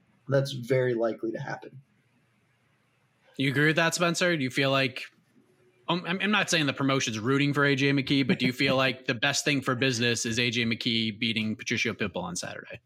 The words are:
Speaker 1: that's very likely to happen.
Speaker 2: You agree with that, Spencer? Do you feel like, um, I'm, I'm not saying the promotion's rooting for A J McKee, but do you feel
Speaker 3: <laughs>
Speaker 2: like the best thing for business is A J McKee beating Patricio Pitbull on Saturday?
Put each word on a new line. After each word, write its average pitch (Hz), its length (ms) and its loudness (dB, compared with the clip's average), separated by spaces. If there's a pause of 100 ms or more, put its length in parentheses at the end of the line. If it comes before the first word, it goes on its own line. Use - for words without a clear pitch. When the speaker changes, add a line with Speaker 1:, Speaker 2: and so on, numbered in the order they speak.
(280)
Speaker 1:
that's 135 240 2
very 127 420 0
likely 110 380 -2
to - 80 -8
happen. - 320 -10 (1600)
Speaker 2:
You 135 140 0
agree 143 160 2
with 156 80 4
that, 165 220 2
Spencer? 175 400 2
Do 135 80 -2
you 123 60 -2
feel 135 200 0
like, 135 320 0 (880)
um, 170 180 0
I'm, 180 140 -2
I'm 196 100 0
not 196 200 2
saying 160 160 2
the 135 60 0
promotion's 135 460 0
rooting 139 340 0
for 143 120 2
A 143 100 4
J 139 160 2
McKee, 139 380 2
but - 100 2
do 127 80 0
you 127 60 2
feel 135 240 0
Speaker 3:
<laughs> 131 80 4
Speaker 2:
like 127 220 -2
the 131 80 -2
best 139 300 0
thing 143 160 2
for 131 140 0
business 120 500 0
is 113 140 -2
A 123 120 2
J 117 140 0
McKee 113 540 -2
beating 110 380 -2
Patricio 113 380 -2
Pitbull 92 280 -4
on 87 140 -8
Saturday? - 500 -12